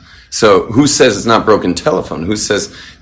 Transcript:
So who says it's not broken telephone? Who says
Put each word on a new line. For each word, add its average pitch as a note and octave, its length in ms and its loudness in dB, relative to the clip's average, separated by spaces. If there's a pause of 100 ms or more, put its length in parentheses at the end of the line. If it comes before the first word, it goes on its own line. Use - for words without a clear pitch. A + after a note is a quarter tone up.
(300)
So G2+ 380 2
who A#2+ 180 2
says B2+ 320 2
it's F#2+ 80 -8
not A2 200 0
broken F2+ 280 2
telephone? E2 500 -6
Who G2+ 120 -4
says G2 420 -4 (240)